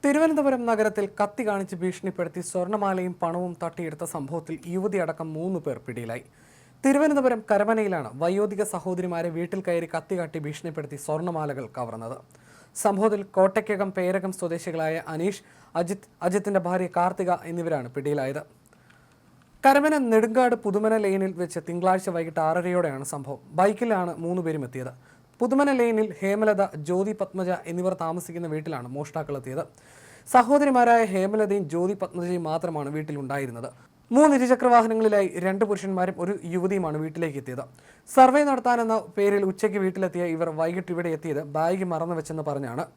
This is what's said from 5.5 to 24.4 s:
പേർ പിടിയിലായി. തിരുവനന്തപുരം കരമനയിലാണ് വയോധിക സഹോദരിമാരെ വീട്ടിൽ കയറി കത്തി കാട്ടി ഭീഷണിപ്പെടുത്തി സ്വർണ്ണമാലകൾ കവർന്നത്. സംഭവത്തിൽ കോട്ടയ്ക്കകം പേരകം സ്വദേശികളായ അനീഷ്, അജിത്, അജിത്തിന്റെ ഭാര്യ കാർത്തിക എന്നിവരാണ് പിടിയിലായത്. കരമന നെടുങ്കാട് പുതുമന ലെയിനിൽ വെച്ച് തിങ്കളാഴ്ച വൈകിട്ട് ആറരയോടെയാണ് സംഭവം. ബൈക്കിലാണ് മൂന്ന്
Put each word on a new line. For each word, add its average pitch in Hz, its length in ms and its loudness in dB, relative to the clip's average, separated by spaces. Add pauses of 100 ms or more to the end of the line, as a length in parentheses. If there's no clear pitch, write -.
പേർ 127 120 -4 (100)
പിടിയിലായി. 117 360 -8 (600)
തിരുവനന്തപുരം 277 680 4
കരമനയിലാണ് 202 640 2 (100)
വയോധിക 196 420 0 (100)
സഹോദരിമാരെ 175 640 -4
വീട്ടിൽ 175 300 -4
കയറി 170 280 0
കത്തി 165 240 -4
കാട്ടി 160 260 -6
ഭീഷണിപ്പെടുത്തി 147 600 -8
സ്വർണ്ണമാലകൾ 156 680 -4
കവർന്നത്. 113 420 -8 (680)
സംഭവത്തിൽ 202 380 2 (160)
കോട്ടയ്ക്കകം 196 600 2
പേരകം 185 420 0
സ്വദേശികളായ 165 640 -4 (120)
അനീഷ്, 190 280 -2 (320)
അജിത്, 175 340 -4 (200)
അജിത്തിന്റെ 196 400 -2
ഭാര്യ 180 280 -2
കാർത്തിക 180 340 0 (200)
എന്നിവരാണ് 160 460 -4
പിടിയിലായത്. 139 440 -4 (1200)
കരമന 285 320 6 (200)
നെടുങ്കാട് 233 500 4
പുതുമന 214 300 2 (100)
ലെയിനിൽ 190 260 0 (120)
വെച്ച് 170 160 -6 (100)
തിങ്കളാഴ്ച 185 480 0
വൈകിട്ട് 165 320 -2
ആറരയോടെയാണ് 170 640 0
സംഭവം. 139 280 -10 (180)
ബൈക്കിലാണ് 202 520 2 (140)
മൂന്ന് 180 220 -2